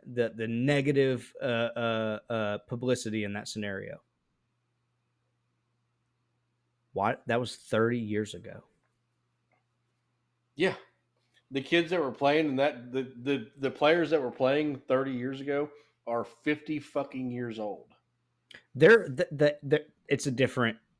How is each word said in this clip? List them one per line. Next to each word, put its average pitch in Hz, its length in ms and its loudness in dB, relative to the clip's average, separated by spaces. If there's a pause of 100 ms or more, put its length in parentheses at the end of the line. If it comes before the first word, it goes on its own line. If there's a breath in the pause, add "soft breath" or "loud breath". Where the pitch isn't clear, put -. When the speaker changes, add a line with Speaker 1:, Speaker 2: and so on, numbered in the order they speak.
Speaker 1:
the, 120 300 -2
the 113 120 -4
negative, 135 960 2
uh, - 40 -4
uh, 117 760 -2 (100)
uh, 107 280 -2 (100)
publicity 120 560 -2
in 101 100 -6
that 104 140 -8
scenario. 101 540 -8 (3000)
Why? 104 240 0 (100)
That 117 120 0
was 127 160 -6
thirty 117 440 0
years 104 340 -4
ago. 95 300 -16 (1900)
Speaker 2:
Yeah. 175 180 2 (800)
The 135 100 -2
kids 165 300 2
that 175 100 0
were 131 100 -2
playing 147 360 2
and 131 120 -2
that, 127 340 -2
the, 131 180 -4 (120)
the, 127 240 -2 (100)
the 135 140 -2
players 156 380 2
that 156 120 2
were 120 100 -4
playing 139 560 0
thirty 135 240 0
years 131 300 -6
ago 143 280 -2 (380 soft breath)
are 117 160 -2
fifty 151 560 -4
fucking 135 520 -6
years 120 280 -6
old. 104 280 -8 (880 loud breath)
Speaker 1:
They're, 180 320 8
the, 139 240 -2
the, 147 320 2
the, 147 220 2 (220)
it's 143 200 0
a 135 40 -2
different 120 460 2 (220)